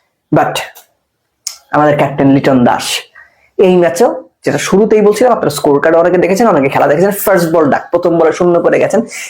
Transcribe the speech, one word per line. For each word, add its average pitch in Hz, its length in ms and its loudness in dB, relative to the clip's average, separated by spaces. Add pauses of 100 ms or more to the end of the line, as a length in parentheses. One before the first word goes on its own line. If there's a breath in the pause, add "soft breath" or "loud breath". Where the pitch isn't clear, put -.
(380)
But - 180 -2 (1200)
আমাদের 147 220 2
ক্যাপ্টেন 143 380 0
লিটন 139 280 2
দাস 120 220 0 (720 soft breath)
এই 185 200 2
ম্যাচেও, 175 340 0 (340)
যেটা 135 120 -4
শুরুতেই 214 440 0
বলছিলাম, 208 320 2
আপনারা 147 260 -2
স্কোর 143 200 0
কার্ড 165 160 0
অনেকে 175 220 2
দেখেছেন, 190 300 0
অনেকে 143 220 0
খেলা 127 180 0
দেখেছেন, 170 240 0
ফার্স্ট 190 420 0
বল 160 160 2
ডাক, - 220 -2
প্রথম 175 280 0
বলে 160 120 2
শূন্য 175 280 0
করে - 200 0
গেছেন। 196 220 0 (280 loud breath)